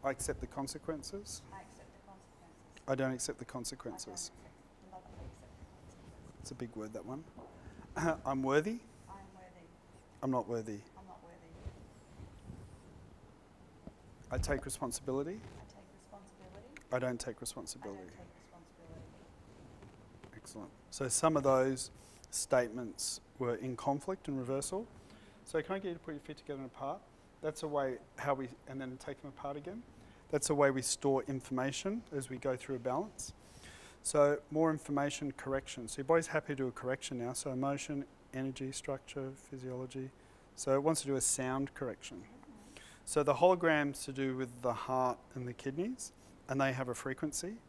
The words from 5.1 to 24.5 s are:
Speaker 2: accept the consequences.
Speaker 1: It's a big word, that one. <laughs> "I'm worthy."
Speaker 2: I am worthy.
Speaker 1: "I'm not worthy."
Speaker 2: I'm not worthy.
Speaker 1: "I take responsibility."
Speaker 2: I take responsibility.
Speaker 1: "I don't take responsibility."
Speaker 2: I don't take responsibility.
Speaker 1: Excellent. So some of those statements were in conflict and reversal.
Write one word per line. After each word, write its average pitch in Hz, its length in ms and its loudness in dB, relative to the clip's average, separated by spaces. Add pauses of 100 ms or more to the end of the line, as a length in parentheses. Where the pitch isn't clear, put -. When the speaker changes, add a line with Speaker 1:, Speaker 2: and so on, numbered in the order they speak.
Speaker 2:
accept - 140 -16
the - 60 -20
consequences. - 920 -18
Speaker 1:
It's - 100 -12
a 131 40 -8
big 120 220 -6
word, 107 160 -6
that 98 140 -8
one. 135 180 -8 (720)
<laughs> 160 300 2
"I'm 135 160 2
worthy." 156 380 6 (280)
Speaker 2:
I - 40 -14
am - 220 -16
worthy. - 320 -18 (560)
Speaker 1:
"I'm 135 80 0
not 123 160 2
worthy." 110 340 -4 (180)
Speaker 2:
I'm - 80 -16
not - 160 -18
worthy. - 300 -20 (2750)
Speaker 1:
"I 131 80 2
take 139 280 2
responsibility." 139 760 -2
Speaker 2:
I - 320 -14
take - 220 -20
responsibility. - 880 -18 (100)
Speaker 1:
"I 127 60 2
don't 127 220 0
take - 200 -6
responsibility." 98 640 -8
Speaker 2:
I 90 160 -16
don't 87 100 -14
take - 140 -20
responsibility. - 640 -18 (1300)
Speaker 1:
Excellent. - 340 -12 (200)
So 135 180 -2
some 160 300 6
of 135 60 2
those 131 460 6 (400)
statements 120 880 2 (180)
were 120 180 2
in 123 200 -4
conflict 143 520 -2
and 139 100 -2
reversal. 135 480 -2 (580)